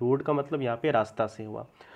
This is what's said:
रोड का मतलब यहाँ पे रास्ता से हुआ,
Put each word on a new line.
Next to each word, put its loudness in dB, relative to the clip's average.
रोड 2
का 0
मतलब 0
यहाँ 0
पे 0
रास्ता 2
से -10
हुआ, -10